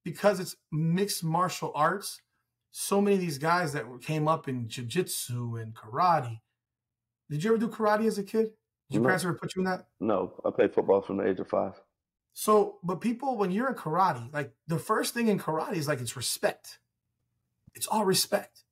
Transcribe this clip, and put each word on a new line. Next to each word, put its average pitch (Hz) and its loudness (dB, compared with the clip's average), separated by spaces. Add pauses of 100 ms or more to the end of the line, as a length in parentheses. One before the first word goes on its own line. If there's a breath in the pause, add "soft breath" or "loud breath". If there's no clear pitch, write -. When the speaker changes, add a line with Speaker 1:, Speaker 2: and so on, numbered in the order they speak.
Speaker 1:
because 190 0
it's 160 -8 (140)
mixed 170 0
martial 165 0
arts, 165 -2 (480)
so - 0
many 202 4
of 185 2
these 156 -2
guys 165 2
that 131 -4
were, 123 -16
came 156 0
up 156 0
in 123 -4
jiu-jitsu 120 -4
and 113 -10
karate. 131 0 (880)
Did 147 -4
you 226 2
ever 226 6
do 220 0
karate 214 2
as 196 2
a 202 -4
kid? 220 0 (420)
Did - -6
your - 4
Speaker 2:
No. 127 4
Speaker 1:
parents 180 2
ever 170 0
put - -8
you 185 -4
in 185 2
that? 185 -4 (120)
Speaker 2:
No, 95 2 (120)
I 101 2
played 101 2
football 98 4
from 98 -4
the 98 2
age 92 0
of - -6
five. 98 -2 (500)
Speaker 1:
So, - 2
but 180 -4
people, 247 -2
when 196 0
you're 233 0
in 254 -2
karate, 156 0
like, 143 -6 (140)
the 160 0
first 220 0
thing 233 0
in 196 4
karate - -4
is, 151 -2
like, 139 -2
it's 120 -8
respect. - -4 (960)
It's - -8
all 214 2
respect. - 0 (120)